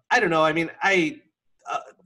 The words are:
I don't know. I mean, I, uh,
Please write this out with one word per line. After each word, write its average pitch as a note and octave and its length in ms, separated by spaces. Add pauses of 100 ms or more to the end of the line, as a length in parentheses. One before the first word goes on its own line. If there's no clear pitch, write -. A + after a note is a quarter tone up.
(120)
I A#3+ 80
don't F#3+ 100
know. D#3+ 140
I D#3 80
mean, E3 180 (100)
I, F#3 400 (480)
uh, - 120 (260)